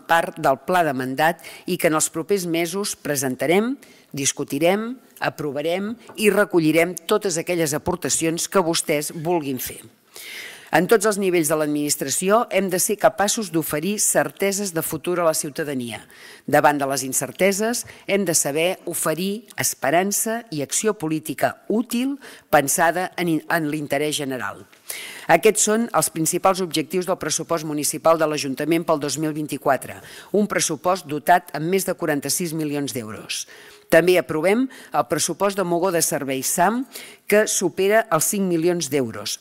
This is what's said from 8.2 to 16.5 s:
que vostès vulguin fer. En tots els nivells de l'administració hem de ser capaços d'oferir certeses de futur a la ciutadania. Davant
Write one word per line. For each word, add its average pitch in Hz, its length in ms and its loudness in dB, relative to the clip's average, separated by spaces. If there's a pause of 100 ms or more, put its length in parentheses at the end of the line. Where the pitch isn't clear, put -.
que 190 160 2
vostès 160 480 -2
vulguin 151 480 -2
fer. - 220 -10 (880)
En 165 160 4
tots 214 160 4
els 208 160 0
nivells 175 320 2
de 156 40 0
l'administració 151 960 0
hem 190 220 0
de 185 80 0
ser 208 160 0
capaços 208 560 2
d'oferir 165 480 -2
certeses 190 720 0
de 160 80 -2
futur 175 400 -4
a 170 60 2
la 156 100 2
ciutadania. 131 640 -6 (480)
Davant 147 320 6